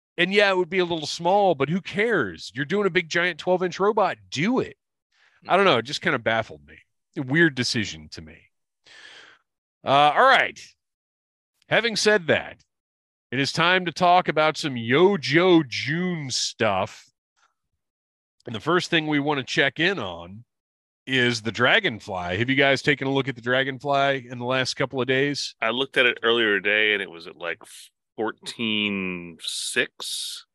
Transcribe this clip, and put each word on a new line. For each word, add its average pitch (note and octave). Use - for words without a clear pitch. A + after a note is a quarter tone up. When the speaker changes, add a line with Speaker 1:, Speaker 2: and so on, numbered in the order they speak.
Speaker 1:
And F3+
yeah, G3+
it F#3+
would F3+
be F#3
a F3+
little E3
small, F3+
but C3+
who F3+
cares? D#3+
You're C#3
doing G3
a F#3
big, E3+
giant E3+
twelve F3+
inch F3+
robot. G3+
Do F#3
it. -
I E3+
don't G3
know. C#3
It A2+
just D3
kinda D3
baffled A2
me. -
A D3
weird C#3+
decision F2
to E2+
me. -
Uh, C#3+
all G3
right. F3+
Having G#3+
said G#3
that, D2+
it C3
is C3+
time F3+
to D#3+
talk F3+
about D#3
some C3+
Yojo D#3
June D3+
stuff. -
And A2+
the G#2
first E3+
thing D#3
we D3+
wanna C#3+
check C#3+
in F3+
on F#2
is B2
the A2+
Dragonfly. G#2+
Have A#2+
you C3+
guys C#3
taken C3+
a C#3
look C3+
at C3
the A#2
Dragonfly C3+
in B2+
the A#2+
last B2+
couple C3+
of A#2+
days? C3+
Speaker 2:
I A2+
looked C3+
at B2+
it -
earlier A2+
today, G#2
and G2+
it F2+
was E2+
at, -
like, E2+
fourteen G2+
six. -